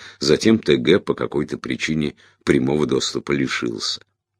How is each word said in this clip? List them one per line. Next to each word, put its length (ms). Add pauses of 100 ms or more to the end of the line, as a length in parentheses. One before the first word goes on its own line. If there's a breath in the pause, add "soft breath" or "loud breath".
(180 loud breath)
Затем 400
Т 180
Г 220
по 140
какой-то 460
причине 560 (280 soft breath)
прямого 440
доступа 460
лишился. 680 (400)